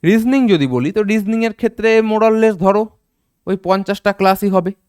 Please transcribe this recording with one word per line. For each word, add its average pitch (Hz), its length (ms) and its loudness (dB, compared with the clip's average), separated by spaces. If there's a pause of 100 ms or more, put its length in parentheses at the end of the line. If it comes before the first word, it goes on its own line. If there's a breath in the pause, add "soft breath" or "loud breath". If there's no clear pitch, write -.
রিজনিং 233 320 2 (120)
যদি 151 120 0 (100)
বলি, 127 220 -2
তো 214 40 -2 (100)
রিজনিংয়ের 220 480 -2
ক্ষেত্রে 226 300 -2 (200)
more 214 200 0
or 220 120 2
less 220 140 2 (100)
ধরো 202 180 2 (640)
ওই 185 80 -2 (120)
পঞ্চাশটা 196 520 -2
ক্লাসই 190 360 2
হবে 185 160 -2 (180)